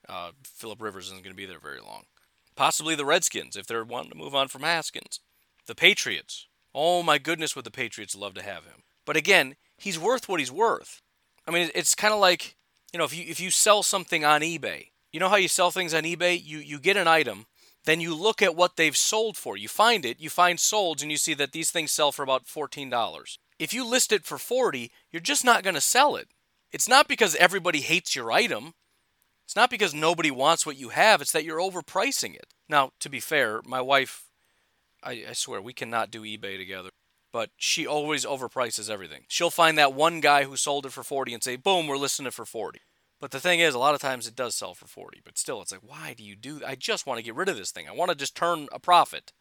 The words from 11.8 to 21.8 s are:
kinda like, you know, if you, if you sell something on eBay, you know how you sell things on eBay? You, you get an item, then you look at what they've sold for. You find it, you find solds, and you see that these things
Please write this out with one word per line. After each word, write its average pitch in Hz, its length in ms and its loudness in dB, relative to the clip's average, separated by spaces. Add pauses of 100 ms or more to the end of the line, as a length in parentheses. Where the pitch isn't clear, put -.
kinda 214 220 2
like, 180 400 2 (360)
you 175 60 -6
know, 160 60 2
if 139 100 -4
you, 170 140 -10
if 160 100 -8
you 180 120 -6
sell 208 340 4
something 170 400 -2
on 151 160 6
eBay, 147 480 -6 (240)
you 156 80 -8
know 185 80 2
how 202 80 6
you 185 120 4
sell 180 220 4
things 175 240 -4
on 156 80 0
eBay? 170 420 -2
You, 151 140 -12
you 147 220 -12
get 185 160 2
an 180 100 2
item, 123 400 2 (380)
then 160 160 2
you 165 140 -4
look 208 280 0
at 175 140 4
what 180 200 4
they've 156 200 2
sold 220 400 0
for. 107 200 -10
You 104 120 -10
find 214 360 2
it, 120 140 -4
you 156 100 -12
find 175 300 2
solds, 170 440 0
and 151 100 -6
you 147 60 -2
see 160 160 -2
that 139 180 -2
these 156 180 -4
things 160 220 -4